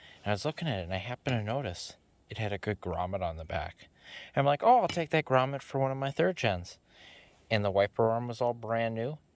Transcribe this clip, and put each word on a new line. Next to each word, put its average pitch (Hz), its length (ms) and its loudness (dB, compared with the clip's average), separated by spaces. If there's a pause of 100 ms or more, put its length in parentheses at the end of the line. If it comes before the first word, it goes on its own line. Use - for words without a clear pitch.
(240)
And 101 80 -2
I - 20 2
was 98 100 -4
looking 156 240 -4
at 110 120 0
it, 90 40 -4
and 85 100 -6
I 95 40 -2
happened 123 400 -4
to 107 60 -2
notice 110 500 -6 (360)
it - 100 -10
had 107 120 0
a 101 60 -2
good 98 240 -4
grommet 92 400 -2
on 82 160 -4
the 87 80 -10
back. 82 420 -6 (460)
And 139 80 2
I'm 139 40 2
like, 143 180 2
"Oh, 247 160 8
I'll 190 80 2
take 165 240 -2
that 156 140 2
grommet 131 360 2
for - 180 -4
one 135 120 2
of 135 60 -4
my 135 140 -4
third 175 260 2
gens." 92 420 -2 (720)
And 107 120 4
the 101 80 2
wiper 101 380 4
arm 117 180 0
was 120 140 -6
all 120 140 0
brand 113 400 -2
new, 135 240 -4 (160)